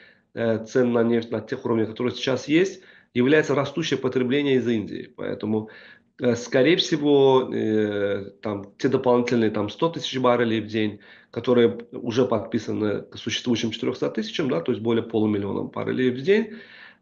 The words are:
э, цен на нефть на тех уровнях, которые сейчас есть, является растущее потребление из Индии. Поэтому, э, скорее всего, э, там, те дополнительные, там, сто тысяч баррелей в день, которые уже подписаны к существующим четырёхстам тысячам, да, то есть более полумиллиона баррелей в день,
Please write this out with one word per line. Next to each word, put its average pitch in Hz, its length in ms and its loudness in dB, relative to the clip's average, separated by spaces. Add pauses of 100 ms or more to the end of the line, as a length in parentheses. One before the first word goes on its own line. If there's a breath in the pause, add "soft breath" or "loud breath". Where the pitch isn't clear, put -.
(340 loud breath)
э, 113 320 -2
цен 123 260 2
на 117 100 4
нефть 117 280 0
на 110 100 -4
тех - 240 -10
уровнях, 113 240 2
которые 120 260 -4
сейчас 127 340 -2
есть, 185 340 2 (320 loud breath)
является 143 400 4
растущее 139 440 -2
потребление 131 580 0
из 117 120 0
Индии. 107 480 -4
Поэтому, 107 540 -4 (500 loud breath)
э, 123 140 2
скорее 135 420 2
всего, 143 760 4
э, 104 760 -2 (120)
там, 101 360 -8
те - 100 0
дополнительные, 123 600 2
там, 104 180 -4
сто 165 200 -2
тысяч 135 300 -8
баррелей 120 420 2
в 107 60 -8
день, 104 340 -2 (300 loud breath)
которые 120 480 2 (140)
уже 120 340 0
подписаны 104 760 -4
к - 140 -18
существующим 113 540 -2
четырёхстам - 420 -4
тысячам, 196 360 -4
да, 160 120 0
то 131 120 -2
есть 107 100 -4
более 113 200 0
полумиллиона 101 600 -2
баррелей 113 460 -2
в 127 120 -6
день, 214 360 0 (440 loud breath)